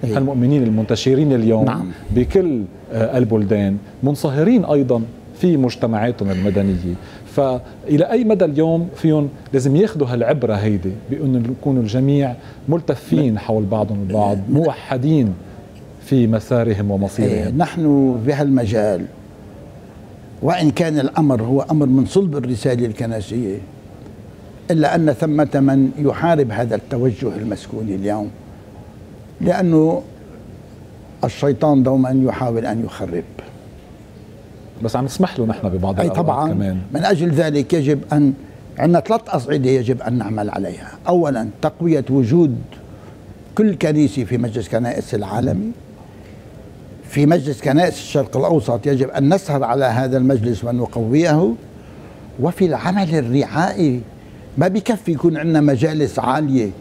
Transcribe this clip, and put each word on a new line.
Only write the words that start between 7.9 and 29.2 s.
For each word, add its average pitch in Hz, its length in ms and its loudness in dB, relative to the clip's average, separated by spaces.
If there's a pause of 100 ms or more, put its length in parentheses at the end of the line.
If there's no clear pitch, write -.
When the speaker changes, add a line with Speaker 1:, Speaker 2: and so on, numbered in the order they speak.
Speaker 2:
أي 233 140 2
مدى 208 200 4
اليوم 165 520 0
فيهم 151 320 2 (240)
لازم 135 240 2
ياخدوا 160 300 2
هالعبرة 120 480 0
هيدي 98 380 0 (180)
بأنه 127 400 0
يكونوا 131 320 0
الجميع 131 520 2 (340)
ملتفين 151 680 0
Speaker 1:
م-، 104 40 -2
Speaker 2:
حول 110 260 0
بعضهم 101 440 -2
البعض، 101 280 0
Speaker 1:
م-، 98 160 -4
Speaker 2:
موحدين 139 840 2 (720)
في 127 200 4
مسارهم 110 640 0
ومصيرهم؟ 98 420 0
Speaker 1:
إيه، 107 180 -2
نحن 143 680 2 (100)
بهالمجال 117 800 2 (1400)
وإن 165 280 2
كان 156 280 0
الأمر 139 440 2
هو 131 180 0 (100)
أمر 147 160 2
من 131 200 4
صلب 190 300 0
الرسالة 123 500 -2
الكنسية، 110 720 -6 (1120)
إلا 156 240 0
أن 156 180 2
ثمة 151 420 0
من 135 440 4
يحارب 147 520 2
هذا 110 240 -2
التوجه 117 640 -2
المسكوني 107 580 -6
اليوم، 104 360 -4 (1120)